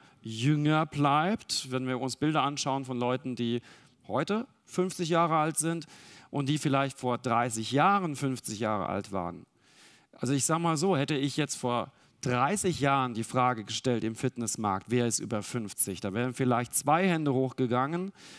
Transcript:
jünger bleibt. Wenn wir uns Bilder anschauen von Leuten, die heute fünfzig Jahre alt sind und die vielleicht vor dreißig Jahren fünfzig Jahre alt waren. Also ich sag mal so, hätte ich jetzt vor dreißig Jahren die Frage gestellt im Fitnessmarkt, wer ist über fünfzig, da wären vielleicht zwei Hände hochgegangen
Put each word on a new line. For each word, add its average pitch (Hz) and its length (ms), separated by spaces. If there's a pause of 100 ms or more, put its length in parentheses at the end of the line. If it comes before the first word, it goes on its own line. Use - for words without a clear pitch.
(220)
jünger 147 640
bleibt. 147 840
Wenn 127 160
wir 127 140
uns 123 160
Bilder 151 280
anschauen 139 420
von 127 120
Leuten, 127 380
die 117 260 (460)
heute 190 400 (160)
fünfzig 180 460
Jahre 165 260
alt 156 220
sind 165 280 (460)
und 139 180
die 151 80
vielleicht 139 420
vor 123 200
dreißig 117 520
Jahren 170 440
fünfzig 120 440
Jahre 107 280
alt 98 240
waren. 87 340 (680)
Also 131 200
ich 135 120
sag 160 140
mal 170 160
so, 170 220
hätte 143 180
ich 139 220
jetzt 151 180
vor 120 360 (300)
dreißig 143 580
Jahren 135 340
die 110 100
Frage 123 400
gestellt 110 400
im 110 120
Fitnessmarkt, 107 760
wer 120 160
ist 117 140
über 104 240
fünfzig, 101 580
da 98 120
wären 120 200
vielleicht 123 400
zwei 160 340
Hände 156 260
hochgegangen 131 800 (280)